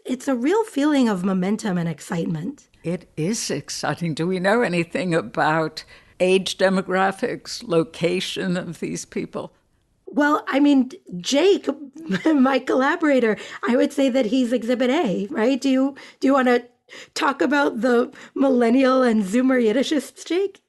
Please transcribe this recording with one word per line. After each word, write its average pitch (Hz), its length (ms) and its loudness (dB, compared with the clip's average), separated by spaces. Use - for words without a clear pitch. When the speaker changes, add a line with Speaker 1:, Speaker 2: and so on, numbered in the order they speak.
Speaker 1:
it's 254 240 -6
a 269 60 0
real 330 300 0
feeling 277 440 2
of 185 160 -2
momentum 196 520 -2
and 170 120 -2
excitement. 170 800 -6
Speaker 2:
It 175 340 -6
is 185 340 -4
exciting. 147 640 -6
Do 160 140 -4
we 185 120 -4
know 208 220 0
anything 175 520 -2
about 160 720 -2
age 185 360 2
demographics, 185 1120 -2
location 175 880 -2
of 175 240 -8
these 165 240 -8
people? - 480 -10
Speaker 1:
Well, 294 400 0
I - 140 0
mean, 277 300 4
Jake, 294 500 2
<laughs> 247 260 -4
my 269 340 4
collaborator, 269 760 2
I 240 80 2
would 285 160 2
say 269 160 0
that 247 200 0
he's 240 260 0
Exhibit 240 360 0
A, 208 400 0
right? 254 300 0
Do - 80 -2
you, 269 280 2
do 269 60 2
you 269 60 6
wanna 247 280 4
talk 285 260 -2
about 285 400 0
the 247 320 2
millennial 262 680 4
and 220 200 2
Zoomer 254 380 2
Yiddishists, 247 640 0
Jake? 381 440 -4